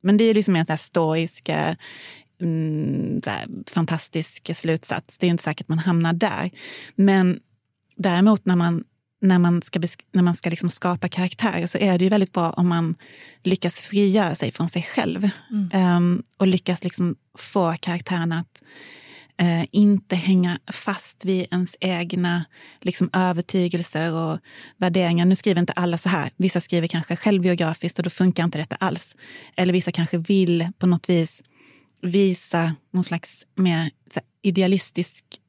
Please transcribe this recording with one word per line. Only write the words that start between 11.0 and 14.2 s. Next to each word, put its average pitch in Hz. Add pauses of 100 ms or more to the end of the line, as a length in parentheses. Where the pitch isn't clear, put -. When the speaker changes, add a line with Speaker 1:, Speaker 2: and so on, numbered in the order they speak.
Speaker 1:
karaktärer 180
så -
är 190
det 175
ju 190
väldigt 196
bra 170
om 175
man 170 (480)
lyckas 180
frigöra 202